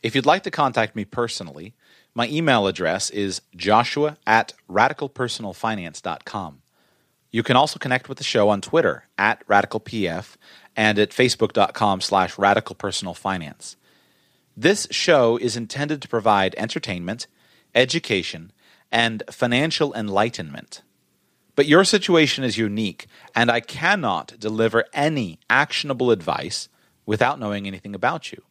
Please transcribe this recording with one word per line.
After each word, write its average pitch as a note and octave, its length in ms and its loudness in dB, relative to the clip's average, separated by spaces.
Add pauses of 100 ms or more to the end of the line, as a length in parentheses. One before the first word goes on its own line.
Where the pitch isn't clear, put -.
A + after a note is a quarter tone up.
If A2+ 100 -2
you'd C3 120 0
like F3 180 4
to F3+ 80 -8
contact A#2 440 0
me G#2 100 -6
personally, F#2 680 -8 (400)
my A#2 140 -2
email C3+ 400 2
address F2+ 420 -2
is G2 320 -6 (140)
joshua A#2+ 600 2 (100)
at A2 260 4 (160)
radicalpersonalfinance A2 1300 -4
dot E2+ 240 -8
com. E2 360 -10 (720)
You A2+ 100 -2
can B2 140 0
also C#3+ 240 2
connect B2+ 280 -2
with C3+ 100 -12
the - 60 -12
show G#2+ 260 4
on G2+ 120 0
Twitter A2 440 0 (120)
at G#2 300 0
Radical G2+ 320 2
P G#2+ 280 -4
F E2+ 300 -8 (380)
and G#2+ 240 2
at G#2 120 2
facebook A2+ 420 0
dot G2+ 200 2
com G2+ 280 0
slash F#2+ 360 0
radical G2+ 380 2
personal F#2+ 380 -8
finance. F2+ 600 -8 (840)
This F3 340 2
show B2 460 4
is A2+ 180 -4
intended C#3 460 -6
to - 80 -18
provide G2+ 480 2
entertainment, G2 680 -6 (460)
education, G#2+ 800 0 (400)
and A2+ 400 0
financial C#3+ 640 0
enlightenment. G2+ 840 -4 (720)
But C#3+ 100 4
your E3 200 8
situation E3+ 580 4
is A#2 140 -2
unique, G#2 500 -4 (260)
and A#2+ 160 2
I A#2 120 2
cannot C3+ 760 -4
deliver A2 460 0 (100)
any C#3+ 460 -2 (100)
actionable B2+ 640 0
advice E2 560 -2 (380)
without B2 340 0
knowing G#2 260 -6
anything G2 300 -12
about A#2+ 360 -4
you. - 200 -20